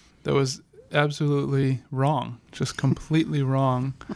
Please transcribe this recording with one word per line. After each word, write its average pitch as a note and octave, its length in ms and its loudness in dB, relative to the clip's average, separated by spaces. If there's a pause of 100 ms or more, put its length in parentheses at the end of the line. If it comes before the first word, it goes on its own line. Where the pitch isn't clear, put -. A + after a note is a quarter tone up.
(240)
that D3 100 0
was C#3 300 0 (280)
absolutely C#3+ 1000 2
wrong, C3 480 -2 (120)
just - 240 -4
completely D3 680 0
<laughs> C3 100 0
wrong, C3 400 0 (220)